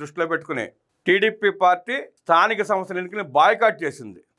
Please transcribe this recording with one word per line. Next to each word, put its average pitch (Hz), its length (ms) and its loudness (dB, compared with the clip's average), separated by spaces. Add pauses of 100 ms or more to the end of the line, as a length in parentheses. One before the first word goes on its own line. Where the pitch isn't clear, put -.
దృష్టిలో 156 300 -6
పెట్టుకుని 156 340 -6 (400)
టీడీపీ 208 440 2 (140)
పార్టీ 180 340 2 (240)
స్థానిక 196 480 2
సంస్థల 185 320 -4
ఎన్నికలను 180 360 -10
బాయ్కాట్ 208 460 4
చేసింది. 110 380 -10 (180)